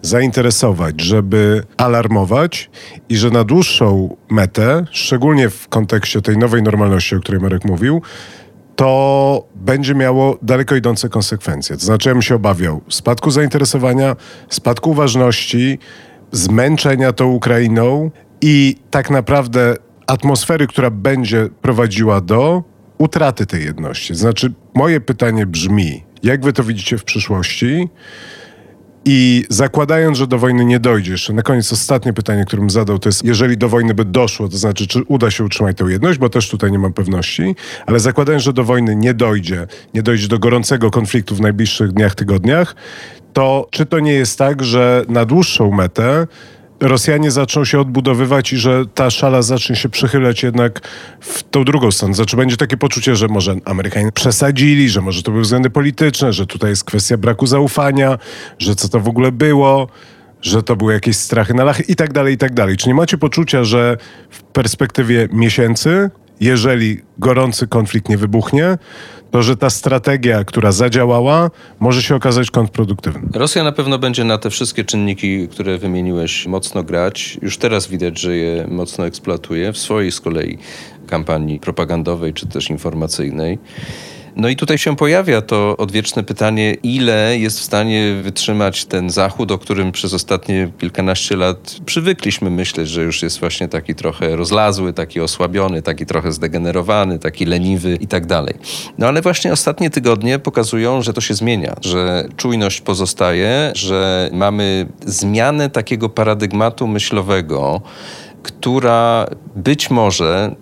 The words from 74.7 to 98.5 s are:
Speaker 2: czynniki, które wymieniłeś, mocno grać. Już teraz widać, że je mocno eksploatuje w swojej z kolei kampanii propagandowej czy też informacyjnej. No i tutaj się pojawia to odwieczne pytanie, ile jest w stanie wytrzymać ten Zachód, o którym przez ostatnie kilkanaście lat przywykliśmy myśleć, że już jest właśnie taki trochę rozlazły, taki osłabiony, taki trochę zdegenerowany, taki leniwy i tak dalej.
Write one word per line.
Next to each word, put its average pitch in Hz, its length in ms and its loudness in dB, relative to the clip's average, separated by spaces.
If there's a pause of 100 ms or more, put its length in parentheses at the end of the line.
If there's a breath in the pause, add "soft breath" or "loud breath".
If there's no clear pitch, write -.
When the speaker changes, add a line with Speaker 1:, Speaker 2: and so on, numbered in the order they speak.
Speaker 2:
czynniki, 98 640 -2
które 95 300 -4
wymieniłeś, 90 680 -4
mocno 95 360 -6
grać. 87 580 -4
Już 98 160 -6
teraz 110 300 -2
widać, 87 320 -4
że 87 160 -2
je 82 320 -4
mocno 87 400 -6
eksploatuje 87 640 -6
w - 40 -10
swojej 104 340 -2
z - 100 -10
kolei 82 360 -4 (500 loud breath)
kampanii 78 520 -4
propagandowej 82 720 -4
czy - 140 -10
też - 220 -8
informacyjnej. 78 920 -6 (760 loud breath)
No 113 140 0
i 131 60 0
tutaj 151 220 -2
się 147 180 -2
pojawia 156 460 2
to 104 360 0
odwieczne 107 460 -4
pytanie, 107 500 -2
ile 120 640 0
jest 110 220 -2
w - 40 -10
stanie 107 600 0
wytrzymać 98 640 -2
ten 92 240 -4
Zachód, 95 420 -2
o 95 60 -2
którym 95 340 -2
przez 92 220 -6
ostatnie 95 640 -2
kilkanaście 92 580 -2
lat 92 400 -4 (100)
przywykliśmy 165 640 -2
myśleć, 87 400 -4
że 82 140 -4
już 82 200 -4
jest 82 160 -6
właśnie 85 280 -6
taki - 280 -6
trochę 82 400 -4
rozlazły, 95 580 0
taki 82 280 -6
osłabiony, 90 600 -2
taki 78 240 -6
trochę 80 260 -4
zdegenerowany, 85 880 -2
taki 80 260 -6
leniwy 90 500 0
i 95 120 -8
tak 90 180 -4
dalej. 82 280 -2 (440 loud breath)